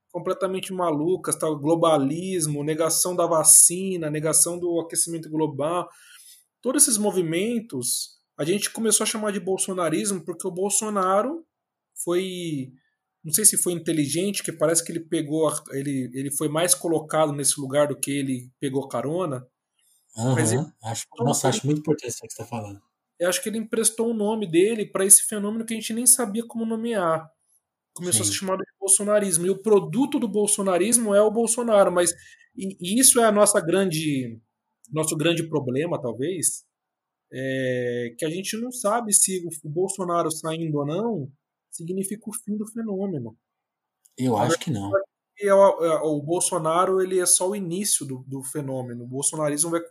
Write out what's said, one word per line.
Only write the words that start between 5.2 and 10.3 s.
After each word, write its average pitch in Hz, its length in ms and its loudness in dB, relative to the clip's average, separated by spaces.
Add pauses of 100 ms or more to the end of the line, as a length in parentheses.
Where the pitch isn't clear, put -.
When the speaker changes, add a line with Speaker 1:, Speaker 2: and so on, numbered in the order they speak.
Speaker 1:
global. 156 600 -2 (720)
Todos 269 220 2
esses 226 140 4
movimentos, 185 1200 -2 (200)
a 147 80 -4
gente 202 260 0
começou 220 320 0
a 214 40 -2
chamar 214 240 -2
de 202 80 -2
bolsonarismo 185 840 -2
porque 175 220 -8